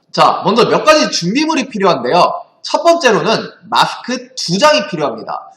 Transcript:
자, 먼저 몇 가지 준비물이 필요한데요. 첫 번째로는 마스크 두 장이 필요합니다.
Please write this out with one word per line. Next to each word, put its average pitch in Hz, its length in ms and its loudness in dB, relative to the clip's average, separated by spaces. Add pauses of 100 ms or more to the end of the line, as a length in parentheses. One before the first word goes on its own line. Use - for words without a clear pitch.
(120)
자, 143 340 2
먼저 214 240 2
몇 151 160 0
가지 302 260 4
준비물이 277 560 -2
필요한데요. 165 800 0 (140)
첫 302 220 -4
번째로는 226 640 2 (200)
마스크 180 640 -4
두 175 220 -4
장이 302 320 4
필요합니다. 110 680 -8